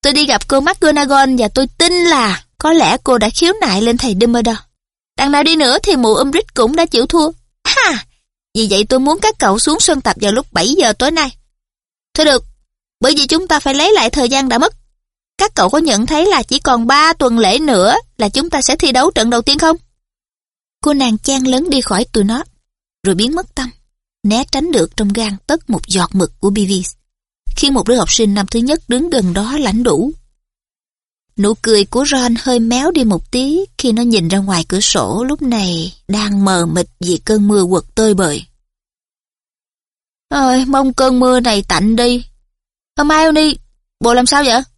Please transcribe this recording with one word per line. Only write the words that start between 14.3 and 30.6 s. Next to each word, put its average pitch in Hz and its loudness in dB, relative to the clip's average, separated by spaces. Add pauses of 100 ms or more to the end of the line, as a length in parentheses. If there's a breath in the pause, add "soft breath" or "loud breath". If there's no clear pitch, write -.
đã 233 0
mất. 349 0 (640)
Các 415 0
cậu 180 0
có 294 2
nhận 247 0
thấy 311 0
là 330 2
chỉ 262 -6
còn 233 0
ba 294 4
tuần 240 0
lễ 202 2
nữa 254 2 (220)
là 208 -2
chúng 294 -2
ta 285 -2
sẽ 302 0
thi 302 0
đấu 262 2
trận 226 -2
đầu 233 0
tiên 277 -2
không?" 320 2 (1080)
Cô 294 0
nàng 247 0
chen 269 -2
lấn 262 -2
đi 277 0
khỏi 220 -2
tụi 214 -2
nó, 233 -4 (640)
rồi 190 0
biến 226 -2
mất 370 -8
tâm, 254 -6 (520)
né 220 0
tránh 311 -2
được - 0
trong 214 -2
gang 208 -4 (100)
tấc - -4
một - -4
giọt - -2
mực 180 -2
của 202 0
Beavis, 190 -2 (640)
khi 285 0
một 240 0
đứa 247 4
học - 0
sinh 208 0
năm 202 -2
thứ 233 -4
nhất 294 0
đứng 269 -2
gần 190 0
đó 220 -4
lãnh 233 0
đủ. 226 0 (1200)